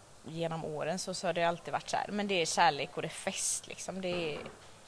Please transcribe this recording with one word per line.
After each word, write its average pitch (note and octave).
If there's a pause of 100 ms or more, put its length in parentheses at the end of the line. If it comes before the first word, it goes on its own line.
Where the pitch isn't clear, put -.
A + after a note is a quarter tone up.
(260)
genom D#3+
åren D3+
så, F#3
så F#3
har E3+
det E3+
alltid E3+
varit -
så -
här, -
men G#3
det F#3
är D#3+
kärlek D#3
och D#3+
det D3+
är -
fest -
liksom. -
Det F#3 (260)
är - (500)